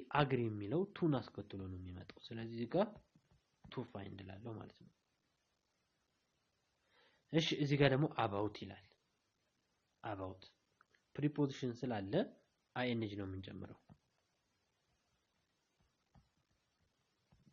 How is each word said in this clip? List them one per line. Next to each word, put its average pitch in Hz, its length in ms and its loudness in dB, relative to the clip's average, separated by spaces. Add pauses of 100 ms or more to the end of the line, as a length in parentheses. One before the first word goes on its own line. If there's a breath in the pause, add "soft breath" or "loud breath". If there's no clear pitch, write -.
(120)
አግሪ 139 300 4
የሚለው 107 400 0 (100)
ቱን 160 220 4
አስከትሎ - 480 -4
ነው 92 160 -6
የሚመጣው። 92 440 -12
ስለዚህ 117 320 -8
እዚህ 117 160 -4
ጋር 190 180 4 (760)
ቱ - 220 -6
ፋይንድ 98 340 -10
እላለሁ 98 320 -10
ማለት 101 260 -12
ነው። - 140 -20 (2500 soft breath)
እሺ፣ 160 140 6 (100)
እዚህ 143 200 4
ጋር 139 120 10
ደግሞ 135 180 6 (100)
አባውት 104 400 2
ይላል። 98 280 -12 (1160)
አባውት 95 400 -6 (720)
ፕሪፖዚሽን 139 580 0
ስላለ 107 400 -4 (640)
አይ 127 120 0
ኤን 117 140 0
ጂ 104 120 -2
ነው 101 120 -4
የምንጨምረው። 95 540 -10 (3750)